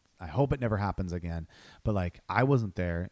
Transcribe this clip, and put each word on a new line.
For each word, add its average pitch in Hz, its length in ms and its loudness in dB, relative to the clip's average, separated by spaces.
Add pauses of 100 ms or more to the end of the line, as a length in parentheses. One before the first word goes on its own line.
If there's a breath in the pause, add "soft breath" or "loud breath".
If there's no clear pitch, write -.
(200)
I 90 60 -12
hope 135 260 0
it 135 80 0
never 107 160 2
happens 95 380 -2
again. 82 320 -4 (380 loud breath)
But, 107 100 0
like, 90 340 -2
I 107 140 2
wasn't 127 320 4
there, 87 380 -2